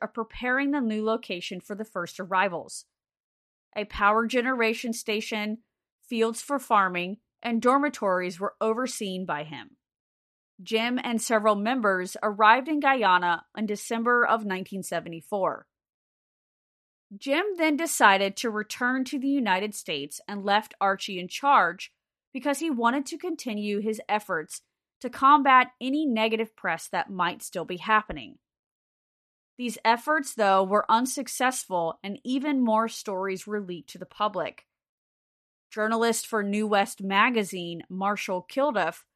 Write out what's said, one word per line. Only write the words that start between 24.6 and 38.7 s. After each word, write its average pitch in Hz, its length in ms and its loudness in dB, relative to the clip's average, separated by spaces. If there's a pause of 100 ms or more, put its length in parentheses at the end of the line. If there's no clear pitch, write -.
to 247 120 -8
combat 269 560 6 (120)
any 285 280 -2
negative 220 480 0
press 170 320 -6
that - 240 -4
might 185 320 -2
still 170 220 -8
be 180 120 -8
happening. 180 600 -2 (1200)
These 240 260 -6
efforts, 285 480 2
though, 196 300 4
were 202 260 0
unsuccessful, 226 1120 0
and 196 200 -6
even 269 400 0
more 220 240 2
stories 190 580 -6
were 208 160 -6
leaked 180 300 -12
to 175 80 -18
the 175 80 -14
public. 190 580 -4 (1040)
Journalist 226 560 0
for 220 160 -2
New 202 240 -2
West 202 380 0
magazine, 190 840 0
Marshall 190 640 -4
Kilduff, 220 520 0 (120)